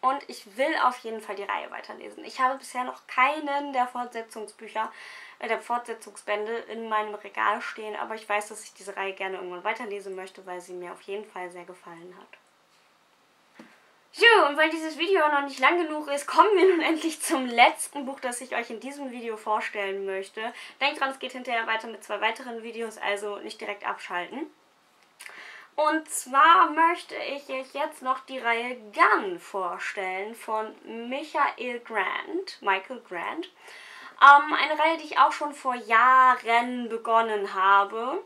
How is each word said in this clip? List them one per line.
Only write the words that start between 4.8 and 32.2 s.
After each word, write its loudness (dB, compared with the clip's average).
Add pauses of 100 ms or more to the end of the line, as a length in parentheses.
äh, -8
der -2
Fortsetzungsbände -6
in -10
meinem -2
Regal -2
stehen, -10
aber -8
ich -14
weiß, -2
dass -14
ich -20
diese -14
Reihe -6
gerne -8
irgendwann -12
weiterlesen -6
möchte, -14
weil -10
sie -16
mir -10
auf -18
jeden -10
Fall -10
sehr -16
gefallen -20
hat. -20 (1800)
So, 8
und 0
weil 4
dieses -6
Video 4
noch 2
nicht -8
lang 6
genug -4
ist, -4
kommen 6
wir 8
nun 4
endlich -2
zum -2
letzten 4
Buch, -10
das -6
ich -10
euch -4
in -10
diesem -12
Video -10
vorstellen -4
möchte. -8 (260)
Denkt -2
dran, 0
es -12
geht -12
hinterher -4
weiter -4
mit -14
zwei -6
weiteren -4
Videos, -10
also -6
nicht -14
direkt -10
abschalten. -8 (1200)
Und 0
zwar 6
möchte 0
ich -8
euch -10
jetzt -6
noch -2
die -12
Reihe -2 (160)
Gun 2
vorstellen -6
von -6 (320)
Michael -2
Grant, -4